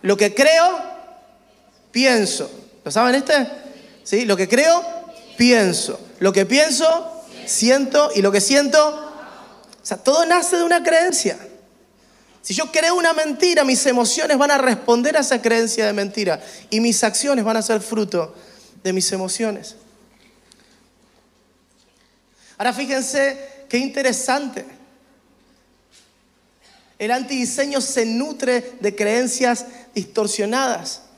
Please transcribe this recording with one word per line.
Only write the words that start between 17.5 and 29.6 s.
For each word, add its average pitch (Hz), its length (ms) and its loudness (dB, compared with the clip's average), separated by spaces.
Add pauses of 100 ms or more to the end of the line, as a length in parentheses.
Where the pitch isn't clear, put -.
a 220 60 -2
ser 220 180 0
fruto 202 540 -4 (480)
de 190 100 -2
mis 190 180 -2
emociones. 190 640 -6 (2750)
Ahora 233 120 0
fíjense 269 960 -4
qué 240 120 -2
interesante. 269 840 -4 (2250)
El 214 120 -4
antidiseño 269 680 -2
se 240 240 -2
nutre 247 720 -4
de 202 160 -2
creencias 240 680 -2 (300)